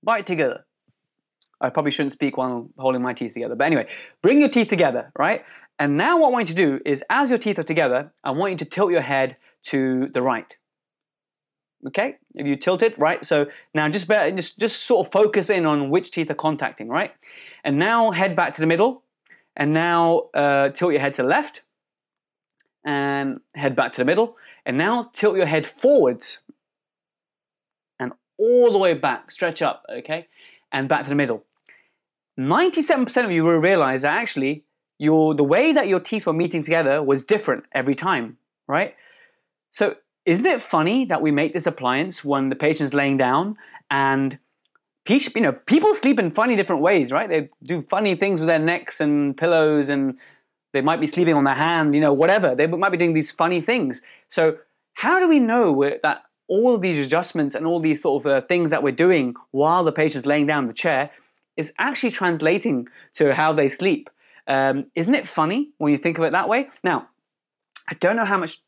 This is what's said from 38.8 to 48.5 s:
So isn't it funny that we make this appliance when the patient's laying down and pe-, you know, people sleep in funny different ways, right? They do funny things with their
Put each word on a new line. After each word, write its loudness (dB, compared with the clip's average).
So -2
isn't 2
it 2
funny 0
that -2
we 0
make 0
this -4
appliance -2
when -2
the -4
patient's -2
laying 0
down 0
and 0
pe-, 2
you 0
know, 2
people 2
sleep 0
in 0
funny 0
different 0
ways, 2
right? -2
They -2
do -6
funny 0
things -2
with -2
their 2